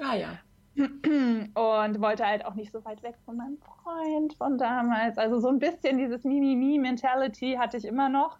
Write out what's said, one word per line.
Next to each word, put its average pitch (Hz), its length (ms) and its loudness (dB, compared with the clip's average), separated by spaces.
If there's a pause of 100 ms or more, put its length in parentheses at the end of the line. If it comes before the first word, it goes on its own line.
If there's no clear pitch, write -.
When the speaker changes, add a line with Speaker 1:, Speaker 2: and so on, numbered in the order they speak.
Speaker 1:
Ah 262 140 -4
ja. 170 140 -4 (460)
Speaker 2:
Und 226 1300 0
wollte 214 240 2
halt 208 200 0
auch 202 100 -10
nicht 208 160 -10
so 220 140 -12
weit 214 180 -14
weg 240 120 -12 (100)
von 233 120 -12
meinem 269 200 -10
Freund 311 800 -4
von 277 220 -2
damals. 233 600 0
Also 220 220 2
so 247 100 2
ein 269 100 4
bisschen 277 380 0
dieses 247 260 -2
Mi-Mi-Mi-Mentality 262 1400 2
hatte 247 180 -2
ich 214 80 -6
immer 254 240 0
noch, 277 300 0